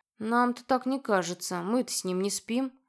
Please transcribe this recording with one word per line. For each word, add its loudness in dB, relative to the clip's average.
«Нам-то 0
так 2
не -2
кажется, 0
мы-то 0
с -4
ним 0
не 0
спим». -2